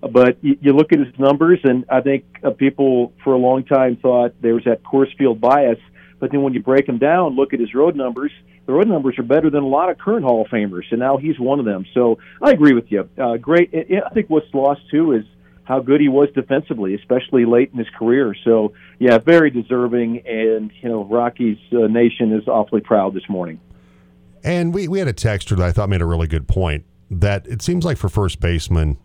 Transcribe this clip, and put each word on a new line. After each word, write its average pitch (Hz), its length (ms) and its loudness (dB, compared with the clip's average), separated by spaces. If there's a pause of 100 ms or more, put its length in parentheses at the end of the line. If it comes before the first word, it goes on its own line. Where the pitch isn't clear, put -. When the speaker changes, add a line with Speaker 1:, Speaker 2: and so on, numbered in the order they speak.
Speaker 1:
But 123 400 2
you, 143 200 0
you 143 140 4
look 151 180 4
at 151 80 4
his 127 180 -4
numbers, 147 460 4
and 127 260 2
I 131 100 2
think, 135 240 -2 (200)
uh, 139 60 0
people 135 640 0 (120)
for 135 80 2
a 131 60 2
long 127 260 0
time 131 320 0
thought 123 440 0
there 117 140 0
was 113 80 -2
that 117 220 -2
Coors 135 340 0
Field 113 220 0
bias. 123 400 2 (400)
But 135 120 -4
then 143 100 0
when 135 100 -2
you 120 80 -4
break 135 260 2
them 123 120 -4
down, 143 380 0
look 139 180 0
at 127 60 -4
his 113 140 -4
road 151 200 2
numbers, 131 380 -6 (340)
the 127 60 -4
road 190 160 2
numbers 139 300 -2
are 120 40 -6
better 143 280 2
than 143 120 -2
a 139 40 -4
lot 151 220 0
of 170 100 -6
current 208 260 -4
Hall 120 180 2
of - 60 -4
Famers, 98 420 -4
and 117 80 -2
now 135 180 0
he's 147 220 -4
one 131 200 -2
of 131 60 -4
them. 98 300 -6
So 120 240 2 (240)
I 285 80 4
agree 147 240 6
with 117 160 -2
you. 95 260 -2
Uh, 120 200 -2
great. 165 360 2
I, 170 320 -2
I - 60 -10
think 214 180 -2
what's 151 240 -2
lost, 139 380 0
too, 156 220 0
is 110 120 0 (400)
how 131 160 -2
good 135 200 2
he 147 80 2
was 143 260 2
defensively, 120 600 -4
especially 123 500 -2
late 120 280 2
in 127 60 -10
his 113 180 -6
career. 117 380 0 (100)
So, 110 280 2 (260)
yeah, 120 200 4
very 160 320 4
deserving, 120 760 -4
and, 110 540 -2
you 123 80 -8
know, 110 160 -4
Rockies, 117 540 -2 (140)
uh, 117 140 2
Nation 113 460 2
is 107 160 -2
awfully 110 320 0
proud 98 340 0
this 92 140 -10
morning. 87 320 -8 (840)
Speaker 2:
And 170 320 -2
we, 190 140 -4
we 190 100 -4
had 175 100 -2
a 117 40 -4
texter 104 440 -4
that 90 80 0
I 87 80 0
thought 101 160 0
made 95 140 0
a 82 40 -2
really 82 200 -2
good 76 200 -4
point, 80 380 -2 (260)
that 101 360 -2
it 117 160 -8
seems 175 220 -2
like 156 120 -2
for 101 120 -4
first 95 320 -2
baseman 80 640 -2